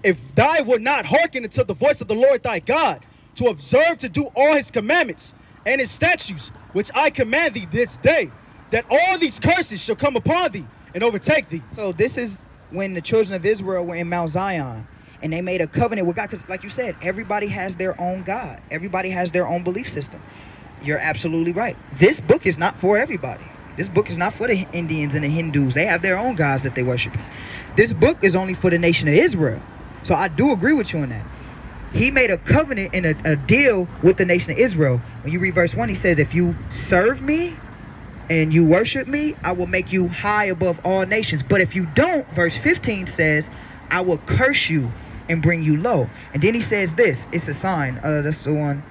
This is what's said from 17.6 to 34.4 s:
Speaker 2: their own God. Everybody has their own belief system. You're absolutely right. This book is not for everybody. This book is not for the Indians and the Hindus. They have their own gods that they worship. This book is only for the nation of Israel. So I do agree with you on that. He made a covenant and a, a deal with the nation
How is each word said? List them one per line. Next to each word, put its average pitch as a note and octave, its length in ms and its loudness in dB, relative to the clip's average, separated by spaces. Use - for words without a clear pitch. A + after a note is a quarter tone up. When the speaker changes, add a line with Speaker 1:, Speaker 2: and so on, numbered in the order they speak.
Speaker 2:
their F#3 240 -4
own F3+ 240 -4
God. G3+ 340 -8
Everybody F#3 380 -4
has F3+ 200 -2
their F3+ 160 0
own F3 160 -2
belief F#3 260 -4
system. - 320 -10
You're D3 160 -2
absolutely E3 540 -2
right. G3+ 240 -4
This A3+ 200 6
book A3 240 2
is E3 140 0
not - 220 -2
for G#3 180 2
everybody. D3+ 460 -4
This F#3+ 120 -6
book F#3+ 220 0
is E3+ 80 -6
not F3+ 160 -2
for A3 140 -4
the F#3+ 240 0
Indians D#3 420 -2
and D3+ 100 -2
the C#3+ 40 -2
Hindus. C#3+ 460 0
They D#3 120 2
have E3+ 160 0
their F#3+ 160 2
own A#3+ 180 -2
gods C#3 260 0
that C3 120 -4
they C3 80 -2
worship. B2 320 -2
This A3+ 160 4
book G#3 300 4
is F#3 140 4
only F#3+ 180 -2
for F3+ 160 2
the E3+ 80 4
nation E3+ 300 2
of D3 60 4
Israel. F3+ 460 4
So F#3 120 0
I F#3 140 0
do G3 240 2
agree A3+ 220 2
with A#3 180 -2
you E3 80 -2
on C#3 80 -4
that. A2 160 -8
He A3+ 180 2
made C4 200 2
a F3 80 0
covenant C4 560 2
and F#3 120 0
a, D#3 260 0
a D3 40 4
deal G3+ 500 4
with F#3 140 8
the F#3+ 80 2
nation F3+ 280 0